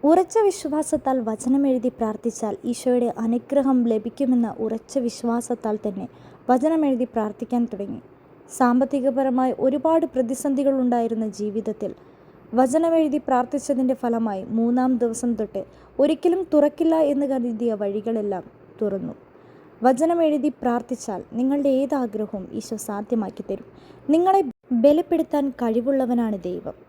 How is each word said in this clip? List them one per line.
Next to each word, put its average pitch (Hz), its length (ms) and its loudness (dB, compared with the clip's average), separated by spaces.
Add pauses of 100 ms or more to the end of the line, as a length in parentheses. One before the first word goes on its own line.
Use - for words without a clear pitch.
ഉറച്ച 349 360 4
വിശ്വാസത്താൽ 302 800 0
വചനം 240 460 0
എഴുതി 254 300 0
പ്രാർത്ഥിച്ചാൽ 220 580 -4 (100)
ഈശോയുടെ 247 440 0 (100)
അനുഗ്രഹം 254 680 0
ലഭിക്കുമെന്ന 233 640 0 (100)
ഉറച്ച 226 400 -4
വിശ്വാസത്താൽ 233 760 -4
തന്നെ 196 300 -6 (400)
വചനം 302 400 4
എഴുതി 254 260 0
പ്രാർത്ഥിക്കാൻ 226 520 -2
തുടങ്ങി. 202 360 -8 (500)
സാമ്പത്തികപരമായി 254 1080 2
ഒരുപാട് 311 480 2
പ്രതിസന്ധികൾ 269 760 0
ഉണ്ടായിരുന്ന 233 480 0
ജീവിതത്തിൽ 214 640 -6 (600)
വചനം 277 420 4
എഴുതി 302 220 2
പ്രാർത്ഥിച്ചതിൻ്റെ 254 760 0
ഫലമായി 226 540 -2
മൂന്നാം 247 500 2
ദിവസം 233 360 0
തൊട്ട് 208 280 -6 (360)
ഒരിക്കലും 330 520 2
തുറക്കില്ല 302 520 4
എന്ന് 285 240 2
കരുതിയ 240 480 -2
വഴികളെല്ലാം 208 680 -4 (320)
തുറന്നു. 196 380 -4 (680)
വചനം 269 440 4
എഴുതി 302 260 2 (100)
പ്രാർത്ഥിച്ചാൽ 240 640 -4 (100)
നിങ്ങളുടെ 269 460 0
ഏതാഗ്രഹവും 220 720 -4
ഈശോ 220 240 -8
സാധ്യമാക്കി 208 680 -6
തരും. - 240 -8 (440)
നിങ്ങളെ 370 300 4 (320)
ബലപ്പെടുത്താൻ 294 760 2
കഴിവുള്ളവനാണ് 240 920 0
ദൈവം. 180 340 -8 (120)